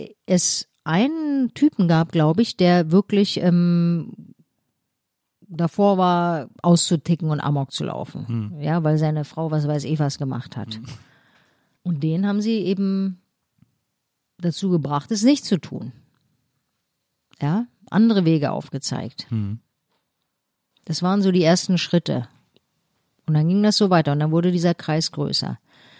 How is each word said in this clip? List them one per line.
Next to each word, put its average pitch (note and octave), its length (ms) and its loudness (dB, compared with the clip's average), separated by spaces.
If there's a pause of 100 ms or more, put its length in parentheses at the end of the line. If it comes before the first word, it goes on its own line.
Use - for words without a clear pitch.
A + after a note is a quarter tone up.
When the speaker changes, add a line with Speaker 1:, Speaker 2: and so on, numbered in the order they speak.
(280)
Speaker 1:
es - 400 0 (160)
einen C#4 720 0
Typen A3 320 2
gab, E3 240 2
glaub D#3+ 280 2
ich, - 160 0
der F3 360 2
wirklich, G3+ 500 2
ähm, E3+ 720 2 (1300)
davor F#3+ 500 -2
war, F3 520 0 (120)
auszuticken E3+ 720 2
und D3 80 -2
Amok C#3+ 320 -2
zu - 140 -6
laufen. - 420 -10
Speaker 2:
Hm. A#2 340 -6
Speaker 1:
Ja, D#3 220 -2
weil D#3 160 2
seine D3+ 260 -2
Frau D#3+ 260 -6
was D3+ 160 0
weiß D3 180 -2
ich D3+ 120 -2
was C#3+ 220 -2
gemacht C3 360 -8
hat. A2 200 -12
Speaker 2:
Hm. A2+ 80 -14 (1000)
Speaker 1:
Und D#3+ 220 -4
den E3 240 0
haben G3+ 140 0
sie A3 180 0
eben F#3+ 600 -2 (1160)
dazu F3 320 -4
gebracht, D3 420 -2
es G#3+ 120 -2
nicht C#4 220 4
zu F#3 140 0
tun. - 340 -12 (1500)
Ja, E3+ 240 -2 (240)
andere G3+ 360 4
Wege D#3 260 2
aufgezeigt. - 800 -8
Speaker 2:
Hm. G#2+ 300 -4 (1300)
Speaker 1:
Das E3+ 180 -6
waren G3 180 2
so F#3+ 100 4
die F3+ 120 4
ersten F3+ 340 2
Schritte. C#3+ 500 -2 (1000)
Und D#3 80 2
dann D3+ 120 2
ging F#3+ 140 2
das G#3 160 4
so G3+ 140 4
weiter D#3+ 200 4
und D3 80 0
dann D#3 120 0
wurde E3+ 200 2
dieser F3 220 2
Kreis - 380 -4
größer. - 480 -4 (400)